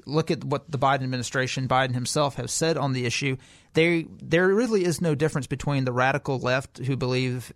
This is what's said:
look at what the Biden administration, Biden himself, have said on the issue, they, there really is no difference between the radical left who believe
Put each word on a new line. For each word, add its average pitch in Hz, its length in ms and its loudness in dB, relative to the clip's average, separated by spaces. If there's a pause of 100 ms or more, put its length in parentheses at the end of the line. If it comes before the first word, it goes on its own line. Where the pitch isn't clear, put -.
look 156 260 -2
at 151 140 -2
what 139 260 -4
the 135 80 -4
Biden 135 240 2
administration, 127 640 -2
Biden 131 260 2
himself, 135 420 -2
have 120 140 -6
said 160 280 0
on 135 160 0
the 123 120 -2
issue, 131 300 -2 (380)
they, 165 340 2 (140)
there 160 260 4
really 208 380 2
is 175 160 0
no 160 140 2
difference 147 320 -2
between 139 360 -2
the 127 80 0
radical 131 480 0
left 131 380 -2
who 131 180 -2
believe 127 600 -2